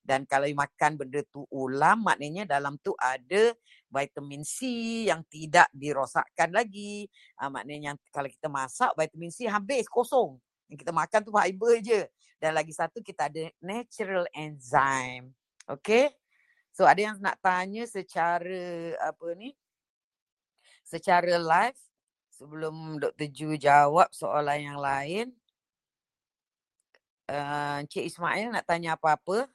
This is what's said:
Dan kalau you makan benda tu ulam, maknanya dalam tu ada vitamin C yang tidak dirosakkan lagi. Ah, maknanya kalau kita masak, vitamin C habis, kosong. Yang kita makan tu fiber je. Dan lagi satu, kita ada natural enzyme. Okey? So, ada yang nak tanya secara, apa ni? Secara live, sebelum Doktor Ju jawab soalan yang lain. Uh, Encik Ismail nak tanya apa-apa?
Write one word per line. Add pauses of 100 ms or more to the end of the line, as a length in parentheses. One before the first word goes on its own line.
Dan
kalau
you
makan
benda
tu
ulam,
maknanya
dalam
tu
ada (360)
vitamin
C (400)
yang
tidak
dirosakkan
lagi. (340)
Ah,
maknanya (140)
kalau
kita
masak,
vitamin
C
habis,
kosong. (260)
Yang
kita
makan
tu
fiber
je. (400)
Dan
lagi
satu,
kita
ada (160)
natural
enzyme. (380)
Okey? (640)
So,
ada
yang
nak
tanya
secara, (100)
apa (100)
ni? (1300)
Secara
live, (640)
sebelum
Doktor
Ju
jawab
soalan
yang
lain. (2000)
Uh,
Encik
Ismail
nak
tanya
apa-apa?